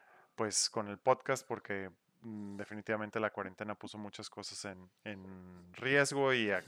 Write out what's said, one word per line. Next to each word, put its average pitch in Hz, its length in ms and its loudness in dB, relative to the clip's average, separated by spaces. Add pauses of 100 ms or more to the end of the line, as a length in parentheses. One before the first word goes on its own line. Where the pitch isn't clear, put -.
(340)
pues, - 360 2
con 104 180 0
el 101 100 -6
podcast, 131 480 4
porque, 98 440 -4 (320)
mm, 104 340 -8
definitivamente 107 640 -4
la 107 100 2
cuarentena 101 440 -6
puso 104 240 -10
muchas 104 320 -10
cosas - 360 -10
en, 92 240 -12 (140)
en 95 720 -12
riesgo 139 600 4
y 110 160 4
a-, 92 180 4